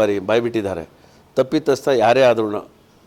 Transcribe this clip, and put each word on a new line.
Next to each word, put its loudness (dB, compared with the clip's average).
ಬಾರಿ 2
ಬಾಯ್ಬಿಟ್ಟಿದ್ದಾರೆ. -2
ತಪ್ಪಿತಸ್ಥ -2
ಯಾರೇ 4
ಆದ್ರೂ -2